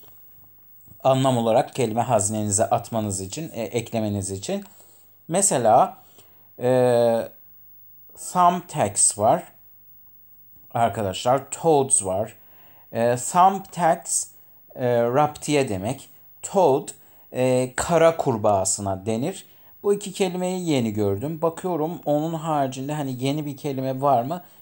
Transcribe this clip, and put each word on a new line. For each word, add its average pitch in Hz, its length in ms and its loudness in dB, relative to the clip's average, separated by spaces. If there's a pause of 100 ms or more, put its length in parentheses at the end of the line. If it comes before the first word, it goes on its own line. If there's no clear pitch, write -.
(1040)
Anlam 131 340 4
olarak 117 380 2
kelime 117 260 0
hazinenize 107 640 0
atmanız 107 560 -2
için, 143 320 -10
e, 117 80 -8
eklemeniz 107 720 -4
için. 185 320 -6 (640)
Mesela, 147 680 4 (640)
e, 120 680 4 (1040)
thumbtacks 170 840 2
var. 127 260 2 (1300)
Arkadaşlar, 117 800 -2
toads 139 540 0
var. 95 300 -4 (560)
E, 120 240 2
thumbtacks, 180 1120 0 (480)
e, 123 280 0
raptiye 143 640 0
demek. 101 400 -6 (320)
Toad, 160 480 2 (440)
e, 127 420 0
kara 165 420 4
kurbağasına 101 880 0
denir. 120 400 -4 (380)
Bu 202 100 2
iki 202 200 -4
kelimeyi 180 560 -2
yeni 120 240 2
gördüm. 107 480 -2
Bakıyorum 165 640 -2
onun 151 280 0
haricinde 143 600 -4
hani 131 300 -4
yeni 143 220 -2
bir 143 120 -8
kelime 131 440 -6
var 131 220 2
mı? 170 200 -8 (180)